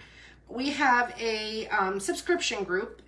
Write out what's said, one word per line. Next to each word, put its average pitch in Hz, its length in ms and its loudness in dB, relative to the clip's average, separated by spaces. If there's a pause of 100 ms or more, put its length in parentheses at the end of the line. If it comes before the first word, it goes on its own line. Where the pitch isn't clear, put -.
(480)
we 254 240 -4
have 254 480 4
a, 220 500 -2
um, 196 300 2
subscription 240 640 0
group, 185 440 -2